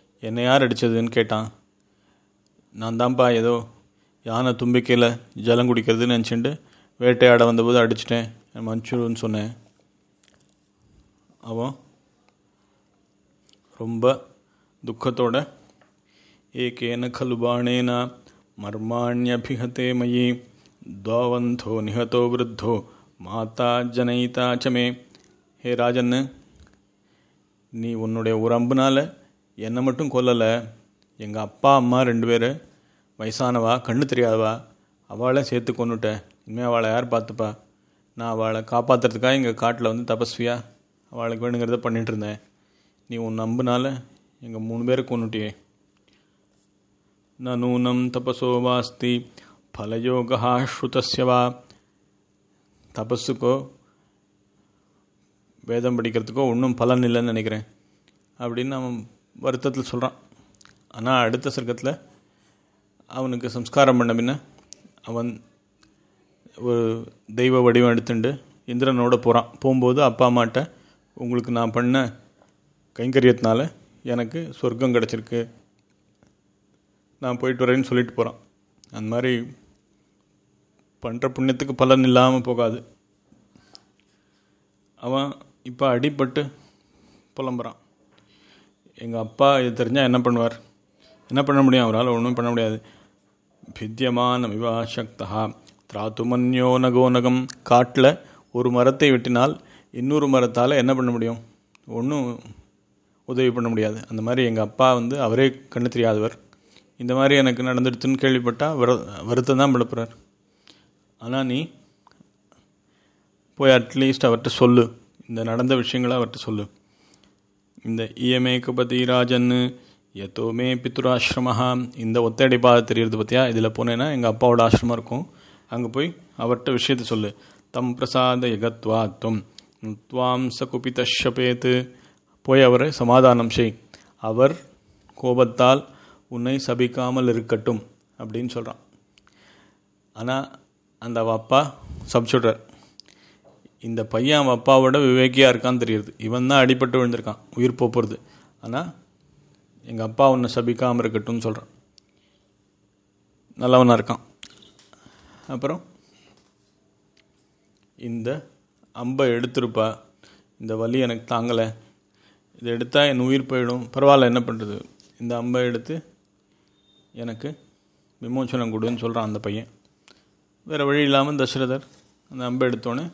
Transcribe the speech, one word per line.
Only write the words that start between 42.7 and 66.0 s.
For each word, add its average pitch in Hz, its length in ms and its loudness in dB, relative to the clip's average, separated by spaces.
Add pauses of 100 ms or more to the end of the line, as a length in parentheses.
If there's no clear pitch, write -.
நீ 120 60 -10
உன் 113 240 -6
அம்புனால 123 640 -2 (380)
எங்க 113 180 -14
மூணு 113 240 -6
பேரை 127 200 0
கொன்னுட்டியே." 113 460 -6 (1900)
"ந 127 180 -6
நூனம் 123 520 0
தபசோ 123 400 -4 (120)
வாஸ்தி 123 520 -2 (580)
ஃபலயோகா 123 960 -2
ஸ்ருதஸ்ய 127 580 -4
வா." 123 140 4 (1600)
தபஸுக்கோ 120 580 -4 (2000)
வேதம் 120 340 -2
படிக்கிறதுக்கோ 117 500 -4
ஒண்ணும் 123 260 0
பலன் 123 280 2
இல்லைன்னு 117 320 0
நினைக்கிறேன் 107 320 -6 (720)
அப்படின்னு 123 320 -6
அவன் 127 260 -8 (440)
வருத்தத்துல 127 500 -4
சொல்றான். 123 260 -6 (720)
ஆனா 120 300 -6
அடுத்த 123 300 0
சர்க்கத்துல 127 420 -6 (1160)
அவனுக்கு 127 420 -6
சம்ஸ்காரம் 123 480 2
பண்ண 117 160 2
பின்ன 123 260 -2 (640)
அவன் 117 380 -8 (1160)